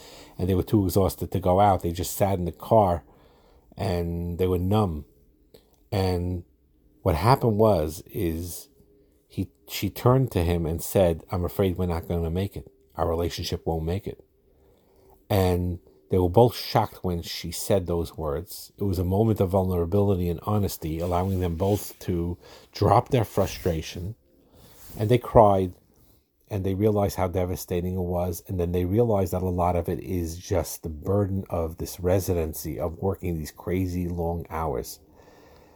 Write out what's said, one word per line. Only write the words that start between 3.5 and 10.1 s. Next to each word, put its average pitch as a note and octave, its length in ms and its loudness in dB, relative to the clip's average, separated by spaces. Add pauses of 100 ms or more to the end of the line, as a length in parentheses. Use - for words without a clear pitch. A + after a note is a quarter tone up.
and F2 640 -4
they F#2 80 2
were F2+ 140 2
numb. F#2 460 0 (840)
And F2+ 520 -2 (580)
what F2+ 140 2
happened A2 420 2
was, F2 540 2
is E2+ 580 -6 (580)
he, - 220 -8 (180)
she - 220 -6
turned B2+ 420 2